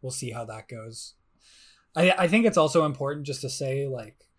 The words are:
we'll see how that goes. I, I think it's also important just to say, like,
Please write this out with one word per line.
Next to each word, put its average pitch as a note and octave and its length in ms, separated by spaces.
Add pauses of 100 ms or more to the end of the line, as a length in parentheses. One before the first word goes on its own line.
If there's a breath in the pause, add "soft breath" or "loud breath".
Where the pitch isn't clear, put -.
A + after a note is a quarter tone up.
we'll C3 100
see B2 200
how A#2 140
that A2 220
goes. A2+ 460 (800 soft breath)
I, F3+ 160
I F3+ 160
think A3 180
it's G#3 120
also D#3 280
important C#3+ 400
just C#3 160
to B2+ 80
say, C#3 380
like, A#2 300 (220)